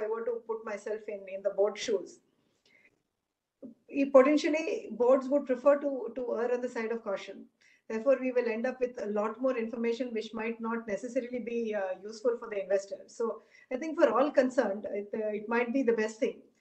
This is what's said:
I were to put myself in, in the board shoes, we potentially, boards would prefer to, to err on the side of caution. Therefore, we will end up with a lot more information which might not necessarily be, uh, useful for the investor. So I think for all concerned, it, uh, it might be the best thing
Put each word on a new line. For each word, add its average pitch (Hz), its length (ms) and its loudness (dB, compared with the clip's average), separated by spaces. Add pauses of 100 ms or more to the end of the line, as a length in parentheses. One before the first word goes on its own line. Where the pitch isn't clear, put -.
I 214 60 -2
were 226 180 -4
to 233 200 -4
put 220 200 -6
myself 214 420 -6
in, 202 140 -8 (120)
in 196 100 -8
the 196 80 2
board 202 260 2
shoes, - 420 -2 (1700)
we 277 160 2
potentially, 302 840 4
boards 254 380 4
would 285 160 2
prefer 285 340 4
to, 262 360 -4
to 240 240 -4
err 247 140 0
on 247 80 -2
the 247 80 -4
side 226 220 -4
of 226 120 -6
caution. 190 420 -8 (440)
Therefore, 226 300 4
we 254 140 -2
will 240 140 2
end 233 200 0
up 254 140 -4
with 247 200 -4
a 214 60 -4
lot 214 340 -2
more 254 160 2
information 233 540 -2
which 226 220 -6
might 226 260 -4
not 226 280 -4
necessarily 240 520 -4
be, 226 340 -4
uh, 190 300 -4
useful 226 340 -2
for 220 120 -12
the 202 120 -4
investor. 190 360 0 (100)
So - 360 -4 (280)
I 262 60 -4
think 320 200 -4
for 294 120 8
all 254 200 4
concerned, 220 600 2
it, 202 240 -6
uh, 214 140 -2
it 208 180 -6
might 233 240 0
be 269 120 0
the 226 100 4
best 220 260 -2
thing - 220 -2 (200)